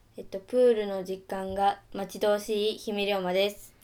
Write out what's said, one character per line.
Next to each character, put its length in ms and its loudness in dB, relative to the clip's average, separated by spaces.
え 20 -10
っ 60 -12
と、 120 -8
プ 200 -2
ー 160 8
ル 120 0
の 160 -4
時 180 -8
間 340 -6
が 260 2
待 260 -8
ち 0 -
遠 180 4
し 340 -2
い 60 -10
姫 280 -4
龍 100 0
馬 160 -2
で 160 4
す。 240 -12